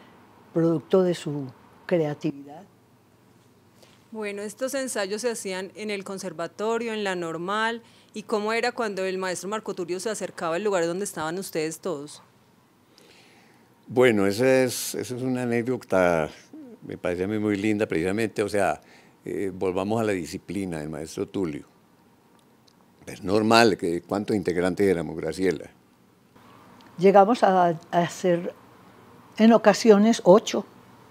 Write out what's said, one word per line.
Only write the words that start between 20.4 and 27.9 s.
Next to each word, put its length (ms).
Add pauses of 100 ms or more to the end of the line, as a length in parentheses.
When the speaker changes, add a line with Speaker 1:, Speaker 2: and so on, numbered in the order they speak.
Speaker 3:
del 100
maestro 380
Tulio. 380 (1400)
Es 180
normal, 540
que, 240
¿cuántos 340
integrantes 520
éramos, 300
Graciela? 540 (1300)
Speaker 1:
Llegamos 440
a, 360 (120)